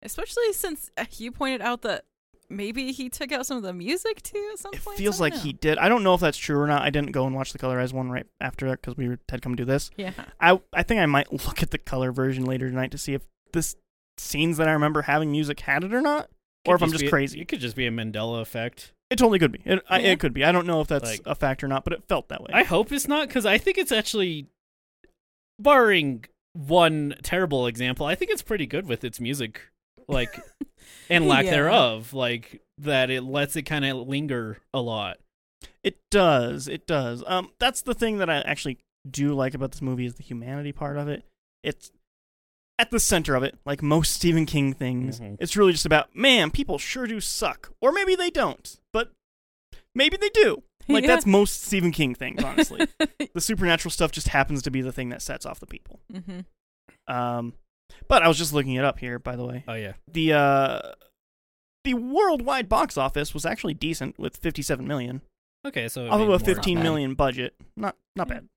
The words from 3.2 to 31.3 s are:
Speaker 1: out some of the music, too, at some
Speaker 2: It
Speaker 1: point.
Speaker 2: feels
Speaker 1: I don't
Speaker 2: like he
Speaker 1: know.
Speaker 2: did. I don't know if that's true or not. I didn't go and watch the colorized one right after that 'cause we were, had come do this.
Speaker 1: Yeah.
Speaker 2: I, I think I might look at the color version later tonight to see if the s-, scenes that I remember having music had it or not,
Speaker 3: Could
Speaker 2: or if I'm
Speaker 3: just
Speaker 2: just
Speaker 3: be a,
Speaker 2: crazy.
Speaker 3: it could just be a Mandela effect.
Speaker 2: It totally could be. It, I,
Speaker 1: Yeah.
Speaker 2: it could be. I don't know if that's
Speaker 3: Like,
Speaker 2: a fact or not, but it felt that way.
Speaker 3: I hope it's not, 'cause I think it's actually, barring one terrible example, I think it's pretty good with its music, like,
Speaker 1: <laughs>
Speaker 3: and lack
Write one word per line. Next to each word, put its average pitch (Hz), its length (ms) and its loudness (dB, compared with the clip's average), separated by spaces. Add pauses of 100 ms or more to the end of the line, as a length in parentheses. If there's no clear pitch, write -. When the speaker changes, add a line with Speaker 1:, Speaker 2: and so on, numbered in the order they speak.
Speaker 1:
out 262 120 -4
some 262 120 -6
of 226 60 -8
the 185 100 -8
music, 294 500 -6
too, 415 300 -8
at 403 60 -14
some 403 140 -14
Speaker 2:
It - 100 -8
Speaker 1:
point. 403 140 -8
Speaker 2:
feels 202 240 0
Speaker 1:
I 247 80 4
don't 320 60 -8
Speaker 2:
like 233 80 -6
he 147 80 -4
Speaker 1:
know. - 100 -12
Speaker 2:
did. 156 160 2
I 180 120 4
don't 233 140 4
know 185 120 6
if 170 60 0
that's 160 160 2
true 147 220 -2
or 147 60 2
not. 147 160 2
I 147 80 0
didn't 143 220 -2
go 131 160 0
and 131 80 -4
watch 135 160 -6
the - 80 -12
colorized 127 340 -2
one 131 160 -4
right 127 160 -6 (140)
after 131 300 -4
that 131 120 -4
'cause 123 160 -10
we 127 120 -2
were, 123 100 -6 (100)
had 127 120 -6
come 123 140 -4
do 120 100 -4
this. 131 320 0
Speaker 1:
Yeah. 185 160 -8 (260)
Speaker 2:
I, 180 200 6 (140)
I 175 100 0
think 220 180 2
I 170 40 4
might 143 260 2
look - 300 -4
at 165 100 0
the - 60 -4
color 131 360 -4
version 131 320 0
later 131 240 -4
tonight 127 220 -4
to 143 60 -12
see 143 160 -6
if 135 100 -6 (280)
the 165 80 0
s-, - 160 -4 (420)
scenes 156 400 -2
that 160 120 2
I - 20 4
remember 151 320 2
having 151 260 0
music 147 300 -2
had 143 240 -2
it 190 100 -6
or 254 80 0
not, 294 280 -2 (340)
Speaker 3:
Could 175 80 4
Speaker 2:
or 180 40 8
if 175 60 4
I'm 170 80 2
Speaker 3:
just 160 40 -2
Speaker 2:
just 160 80 -2
Speaker 3:
be 139 60 0
a, 143 40 2
Speaker 2:
crazy. 139 300 0
Speaker 3:
it 175 80 -14
could 254 100 -4
just 120 160 -6
be 127 100 -2
a 117 60 -2
Mandela 113 500 -4
effect. 117 520 -10 (160)
Speaker 2:
It 247 80 0
totally 220 220 6
could 175 120 4
be. - 140 -12
It, 190 240 2
I, 185 100 4
Speaker 1:
Yeah. 190 120 4
Speaker 2:
it 180 100 4
could 139 120 0
be. 135 120 2
I 170 80 6
don't 175 140 2
know 170 120 2
if 151 80 -2
that's 143 220 0
Speaker 3:
Like, 110 160 -6
Speaker 2:
a 139 100 -4
fact 135 300 -2
or - 20 -2
not, 135 160 -2
but - 80 -4
it - 160 -8
felt 165 220 -2
that - 120 -10
way. - 120 -14
Speaker 3:
I 226 100 4
hope 208 300 2
it's 277 160 -4
not, 294 200 0
'cause 233 160 0
I 202 120 4
think - 200 2
it's - 140 0
actually, 185 560 -2 (1120)
barring 202 680 6 (280)
one 156 680 2
terrible 151 440 0
example, 127 380 -2
I 160 100 0
think 359 160 -4
it's - 100 -4
pretty - 240 -4
good 160 220 -6
with 120 160 -4
its 117 160 -8
music, 120 420 -4 (460)
like, 123 220 0 (440)
Speaker 1:
<laughs> - 360 -20
Speaker 3:
and 175 180 4
lack 135 180 6